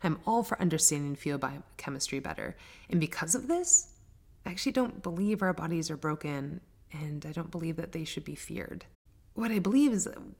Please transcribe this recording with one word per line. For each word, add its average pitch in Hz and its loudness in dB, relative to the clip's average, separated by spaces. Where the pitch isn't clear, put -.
I'm 160 0
all 226 4
for - -2
understanding 151 4
fetal 143 -2
biochemistry 135 -4
better. - -6
And 180 4
because 160 0
of 254 0
this, 349 4
I 196 -4
actually 190 -2
don't 247 2
believe 190 0
our 185 4
bodies 165 -2
are 156 -4
broken, 147 -4
and 151 -6
I 156 -8
don't 160 -4
believe 160 -4
that 165 -6
they 165 -4
should 156 -6
be 147 -8
feared. - -8
What 226 0
I 214 4
believe 254 6
is 202 2
that - -8